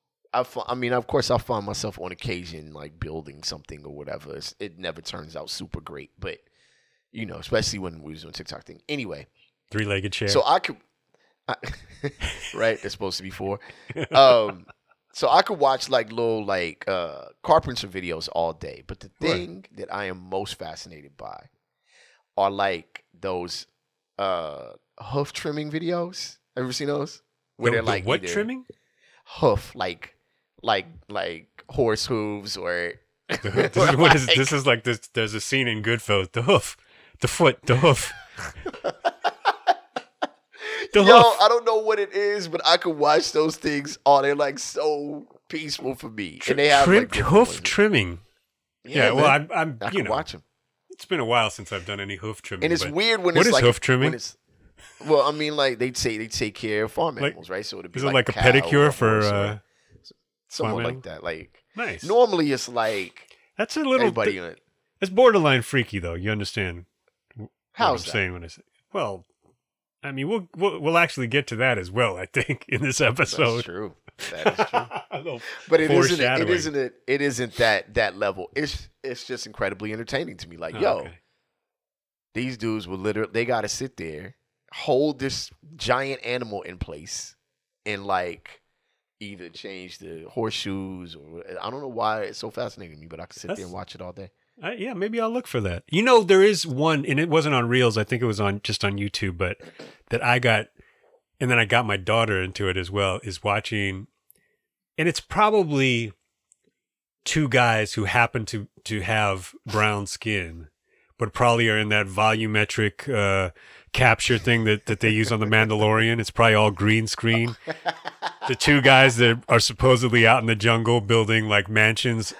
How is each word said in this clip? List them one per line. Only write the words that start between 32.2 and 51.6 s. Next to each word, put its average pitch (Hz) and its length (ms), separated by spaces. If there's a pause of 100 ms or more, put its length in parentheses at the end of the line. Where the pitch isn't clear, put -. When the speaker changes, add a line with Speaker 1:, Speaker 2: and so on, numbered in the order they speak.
Speaker 1:
or 87 360 (360)
Speaker 2:
The - 220
hoof, - 220
this 147 100
Speaker 1:
<laughs> 165 60
Speaker 2:
is, 160 80
what 160 180
is, 131 120
Speaker 1:
like - 100
Speaker 2:
this 131 140
is 139 160
like 120 160
this, 117 160 (140)
there's 110 200
a 107 80
scene 135 260
in 110 140
Goodfellas. 104 520
The 117 100
hoof, 175 320 (460)
the - 80
foot, 147 360
the 123 120
hoof. 143 340 (720)
<laughs> - 80 (2000)
The 208 100
Speaker 1:
Yo, 226 180
Speaker 2:
hoof. 233 200
Speaker 1:
I 208 60
don't 233 180
know 226 120
what 214 220
it 202 120
is, 202 380
but 165 160
I - 100
could 175 220
watch 151 340
those 156 240
things 147 500
all. 143 160
They're, 143 140
like, 143 240
so 147 640 (220)
peaceful 139 480
for 120 140
me. 104 300
Speaker 2:
Tri-, - 120
Speaker 1:
And 127 80
they 143 80
have, 139 180
like, 185 120
Speaker 2:
tripped 247 160
Speaker 1:
different - 200
Speaker 2:
hoof 226 140
Speaker 1:
ones. - 140
Speaker 2:
trimming. 117 580 (640)
Speaker 1:
Yeah, - 120
Speaker 2:
Yeah, 113 160
well, 139 160
Speaker 1:
man. 147 260
Speaker 2:
I'm, 170 40
I'm, 156 240
Speaker 1:
I 98 40
Speaker 2:
you 104 60
Speaker 1:
can 185 140
Speaker 2:
know, - 60
Speaker 1:
watch 139 240
'em. 80 80 (460)
Speaker 2:
it's - 160
been 170 160
a 120 40
while 113 240
since 101 220